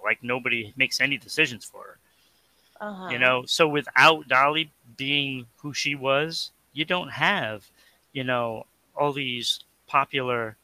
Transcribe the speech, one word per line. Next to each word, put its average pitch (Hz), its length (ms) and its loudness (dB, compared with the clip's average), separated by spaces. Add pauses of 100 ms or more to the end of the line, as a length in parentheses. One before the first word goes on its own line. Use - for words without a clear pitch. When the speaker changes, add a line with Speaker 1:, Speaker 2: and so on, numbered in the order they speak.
Speaker 1:
Like, 107 180 0
nobody 120 540 -4
makes 131 240 0
any 135 160 0
decisions 120 480 -2
for - 180 -18
her. 104 160 -20 (840)
Speaker 2:
Uh-huh. 196 300 -12
Speaker 1:
You 120 80 -4
know, 127 280 4
so - 200 4
without 147 640 4
Dolly 147 420 4 (260)
being 135 500 -2 (100)
who 147 160 -12
she 143 220 -2
was, 143 560 -2 (240)
you 147 100 0
don't 180 240 -2
have, 131 560 0 (480)
you 139 100 -6
know, 120 440 -2 (280)
all 143 180 2
these 127 480 -4 (260)
popular 123 760 0